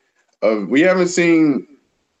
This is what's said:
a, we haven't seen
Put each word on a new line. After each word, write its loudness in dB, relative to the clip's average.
a, 0
we -2
haven't 2
seen 0